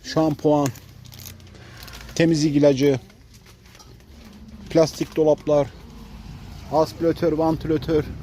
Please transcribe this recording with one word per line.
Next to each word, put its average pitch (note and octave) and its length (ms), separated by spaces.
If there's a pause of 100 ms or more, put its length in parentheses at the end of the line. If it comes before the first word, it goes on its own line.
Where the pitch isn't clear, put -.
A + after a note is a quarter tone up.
Şampuan, D3 640 (1500)
temizlik D#3+ 400
ilacı, C#3+ 440 (1700)
plastik D#3+ 460
dolaplar, D3 520 (1040)
aspiratör, D#3+ 640
vantilatör. D#3+ 720 (200)